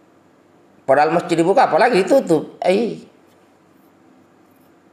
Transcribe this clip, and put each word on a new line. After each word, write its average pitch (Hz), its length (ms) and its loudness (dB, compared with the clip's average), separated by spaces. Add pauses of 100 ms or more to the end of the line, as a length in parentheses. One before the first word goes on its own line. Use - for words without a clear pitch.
(840)
padahal 147 320 2
masjid 170 240 -4
dibuka, 185 320 2
apalagi 190 320 2
ditutup. 190 640 -2
Eh. 185 320 -2 (1900)